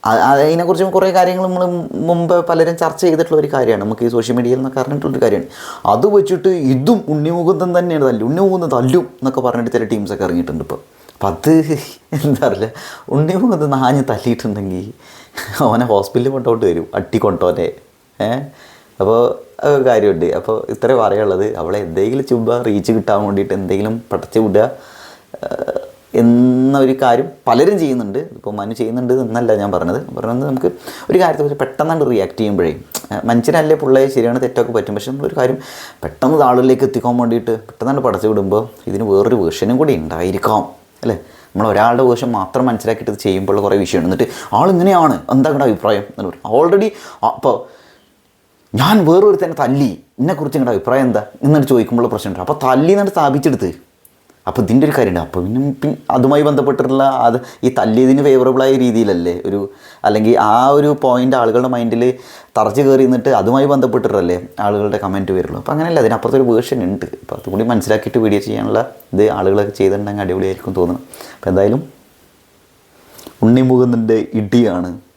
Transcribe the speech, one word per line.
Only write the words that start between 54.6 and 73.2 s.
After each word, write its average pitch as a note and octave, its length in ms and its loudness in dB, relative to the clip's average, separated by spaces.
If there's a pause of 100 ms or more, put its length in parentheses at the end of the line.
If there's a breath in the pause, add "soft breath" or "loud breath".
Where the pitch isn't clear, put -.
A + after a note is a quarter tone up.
ഇതിൻ്റെ B2 220 4
ഒരു C#3 80 -2
കാര്യമുണ്ട്. F#2 300 0
അപ്പോൾ F#2 200 -6
പിന്നെ, A#2 140 -2 (200)
പിന്നെ D3+ 160 -2 (200)
അതുമായി C3+ 320 4
ബന്ധപ്പെട്ടിട്ടുള്ള C3+ 560 0 (220)
അത് A#2 100 2 (300 loud breath)
ഈ - 20 4 (120)
തല്ലിയതിന് B2+ 460 4
ഫേവറബിളായ C3 460 4 (120)
രീതിയിലല്ലേ G2+ 500 0 (140)
ഒരു, G2+ 120 -4 (460 loud breath)
അല്ലെങ്കിൽ A2 280 2 (160)
ആ A2 40 4 (240)
ഒരു D3 120 2 (140)
പോയിന്റ് B2+ 360 2
ആളുകളുടെ A#2+ 340 2
മൈൻഡിൽ A#2 280 -2 (560 loud breath)
തറച്ച് A2 280 2
കയറി C3+ 220 6
നിന്നിട്ട് B2+ 220 2 (100)
അതുമായി B2+ 340 2
ബന്ധപ്പെട്ടിട്ടല്ലേ G#2+ 640 0 (280)
ആളുകളുടെ G#2 380 0
കമന്റ് F#2+ 320 -4
വരുള്ളൂ. - 260 -4
അപ്പോൾ C#3 120 -4
അങ്ങനെയല്ല, D#3+ 300 0
അതിനപ്പുറത്തൊരു A#2 460 2
വേർഷൻ B2+ 280 0 (100)
ഉണ്ട്. - 180 -6 (160)
അപ്പോൾ - 180 -12
അതുകൂടി G2 320 -2
മനസ്സിലാക്കിയിട്ട് A2 540 0
വീഡിയോ G#2 200 2
ചെയ്യാനുള്ള G#2+ 340 -2 (340)
ഇത് G2+ 100 4 (140)
ആളുകളൊക്കെ G2+ 420 0
ചെയ്തിട്ടുണ്ടെങ്കിൽ G2+ 460 0
അടിപൊളിയായിരിക്കും F#2+ 540 -4
തോന്നുന്നു. F2 240 -2 (320 loud breath)
അപ്പോൾ - 160 -6
എന്തായാലും G#2 300 2 (1600 loud breath)